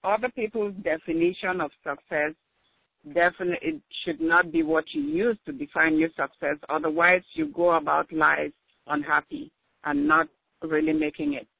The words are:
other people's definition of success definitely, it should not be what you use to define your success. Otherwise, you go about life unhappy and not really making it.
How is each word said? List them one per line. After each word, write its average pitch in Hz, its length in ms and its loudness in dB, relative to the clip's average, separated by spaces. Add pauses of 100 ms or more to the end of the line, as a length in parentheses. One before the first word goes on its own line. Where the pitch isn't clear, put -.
other 214 260 0
people's 214 440 -4 (100)
definition 175 760 -2
of 151 100 -4 (120)
success 151 500 -4 (800)
definitely, 175 480 2
it 156 200 -4 (220)
should 160 180 -6
not 170 300 2
be 165 120 2
what 160 300 2
you 156 80 -4
use 180 440 0
to 160 60 -10
define 156 460 0
your 160 120 2
success. 147 480 -6 (120)
Otherwise, 165 540 2 (100)
you 160 140 -2
go 175 240 2
about 156 400 0
life 151 400 2 (360)
unhappy 147 640 -4 (320)
and 147 240 0
not 156 200 4 (340)
really 156 320 0
making 151 400 -2
it. 131 140 -8 (120)